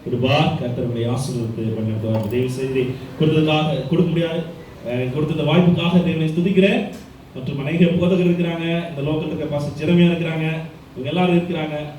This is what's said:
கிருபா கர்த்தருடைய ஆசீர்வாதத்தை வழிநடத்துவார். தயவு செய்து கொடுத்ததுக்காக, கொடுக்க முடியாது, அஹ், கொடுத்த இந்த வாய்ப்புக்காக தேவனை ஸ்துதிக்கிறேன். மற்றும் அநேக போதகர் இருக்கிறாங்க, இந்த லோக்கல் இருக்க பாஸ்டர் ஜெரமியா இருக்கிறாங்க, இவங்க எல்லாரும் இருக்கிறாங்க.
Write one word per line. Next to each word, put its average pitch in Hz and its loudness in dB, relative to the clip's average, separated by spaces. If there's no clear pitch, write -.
கிருபா 127 0
கர்த்தருடைய 120 -2
ஆசீர்வாதத்தை 117 -4
வழிநடத்துவார். 110 -2
தயவு 127 0
செய்து 131 0
கொடுத்ததுக்காக, 156 2
கொடுக்க 165 4
முடியாது, 165 0
அஹ், 127 -2
கொடுத்த 151 -2
இந்த 147 0
வாய்ப்புக்காக 175 4
தேவனை 156 0
ஸ்துதிக்கிறேன். 190 4
மற்றும் 135 -6
அநேக 165 2
போதகர் 175 2
இருக்கிறாங்க, 165 0
இந்த 139 -8
லோக்கல் 156 -2
இருக்க 151 -6
பாஸ்டர் 143 -4
ஜெரமியா 175 6
இருக்கிறாங்க, 160 -2
இவங்க 131 -6
எல்லாரும் 175 2
இருக்கிறாங்க. 160 -4